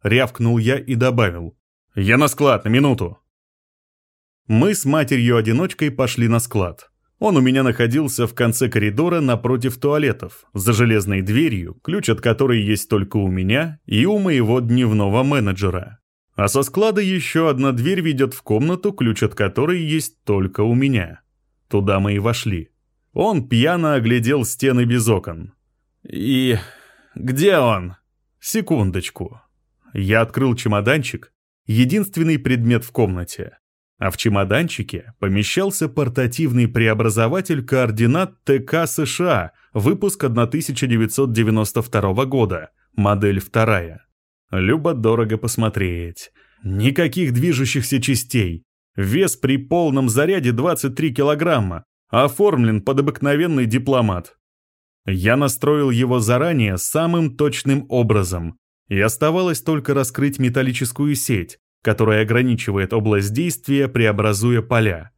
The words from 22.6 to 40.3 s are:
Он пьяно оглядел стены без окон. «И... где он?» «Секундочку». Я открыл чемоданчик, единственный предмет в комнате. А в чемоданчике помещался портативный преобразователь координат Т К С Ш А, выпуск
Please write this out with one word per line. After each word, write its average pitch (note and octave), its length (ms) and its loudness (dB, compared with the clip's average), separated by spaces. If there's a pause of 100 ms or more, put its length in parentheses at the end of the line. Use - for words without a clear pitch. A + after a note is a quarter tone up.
Он E3 340 0
пьяно D3+ 460 2
оглядел B2 540 0
стены B2 400 0
без A#2 200 0
окон. F2 460 -2 (500)
«И... B2+ 540 0 (580)
где D#3 440 2
он?» G2 380 0 (440)
«Секундочку». G2 1000 -4 (500)
Я G#2 300 2
открыл A#2+ 320 0
чемоданчик, A#2 760 -2 (360)
единственный D#3+ 720 2
предмет A#2+ 460 2
в - 60 -18
комнате. F#2 680 -4 (400)
А F#2+ 120 -2
в - 60 -10
чемоданчике G#2 1040 -2
помещался B2 720 -2
портативный B2 800 0
преобразователь A2+ 920 0
координат B2 840 0
Т C#3 160 2
К C#3 260 -2
С - 180 -4
Ш - 220 -4
А, G2+ 260 0 (220)
выпуск D#3+ 500 0 (260)